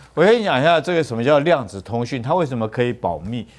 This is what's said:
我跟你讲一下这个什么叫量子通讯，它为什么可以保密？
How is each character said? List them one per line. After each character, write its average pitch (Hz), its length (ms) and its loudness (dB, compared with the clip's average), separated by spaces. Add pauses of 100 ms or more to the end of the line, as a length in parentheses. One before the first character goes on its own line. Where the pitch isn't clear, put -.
(140)
我 151 100 2
跟 226 160 6
你 214 60 -4
讲 156 120 2
一 131 60 2
下 165 160 4
这 180 140 -2
个 165 100 2
什 123 120 -8
么 117 60 -2
叫 143 180 4
量 147 280 2
子 95 140 -12
通 117 240 -6
讯， 127 160 -6
它 127 120 -4
为 180 120 0
什 127 120 -6
么 113 80 -2
可 110 160 -4
以 120 120 0
保 87 260 -6
密？ 110 260 -10 (140)